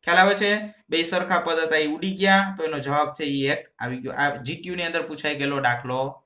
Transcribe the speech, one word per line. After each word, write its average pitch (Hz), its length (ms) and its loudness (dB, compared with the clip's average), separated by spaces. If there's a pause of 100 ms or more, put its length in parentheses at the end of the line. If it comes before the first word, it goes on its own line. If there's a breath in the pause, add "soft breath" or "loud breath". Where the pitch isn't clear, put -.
ખ્યાલ 175 200 4
આવે 202 200 6
છે? 202 80 4 (400 loud breath)
બે 165 220 2
સરખા 180 340 2
પદ 165 200 0
હતા 156 200 2
એ - 100 -2
ઉડી 190 260 -4
ગયા, 196 200 6 (140)
તો 165 120 -10
એનો 151 180 -2
જવાબ 147 220 2 (100)
છે 156 60 -4 (120)
એ 135 40 -2 (140)
એક 143 80 -6 (200)
આવી 127 200 -6
ગયો. 127 200 -8
આ 143 80 2 (140)
જી 160 120 -6
ટી 180 140 -12
યુ 180 100 -6
ની 170 100 -2
અંદર 165 180 -2
પૂછાઈ 147 320 -4
ગયેલો 139 280 -2
દાખલો 127 320 -2 (260)